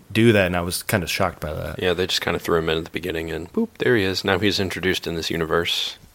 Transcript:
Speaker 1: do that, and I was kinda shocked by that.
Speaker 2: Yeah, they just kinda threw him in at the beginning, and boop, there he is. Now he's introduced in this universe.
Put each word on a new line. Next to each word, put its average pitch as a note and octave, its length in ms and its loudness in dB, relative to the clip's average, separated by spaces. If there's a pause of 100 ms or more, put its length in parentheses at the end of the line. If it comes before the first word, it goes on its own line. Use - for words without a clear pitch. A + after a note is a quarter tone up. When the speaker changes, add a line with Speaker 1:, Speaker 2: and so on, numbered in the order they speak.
(100)
Speaker 1:
do A2+ 220 6
that, G2+ 140 6
and F2 100 0
I F2 60 0
was F2 220 -4
kinda F#2+ 220 0
shocked F2 340 -2
by D#2 120 -6
that. E2 300 -8
Speaker 2:
Yeah, F2+ 100 4
they F2+ 140 0
just - 160 -2
kinda F2 160 0
threw E2+ 220 2
him D#2+ 100 0
in D#2+ 80 0
at D#2+ 60 -4
the - 60 -14
beginning, E2 400 -6
and D#2+ 220 -8
boop, A3+ 240 -2
there B2 180 2
he G#2 100 4
is. F#2+ 200 -2
Now G2 140 2
he's F#2+ 200 2
introduced F#2 480 -2
in E2+ 100 -4
this D#2 140 -4
universe. E2+ 680 -2 (180)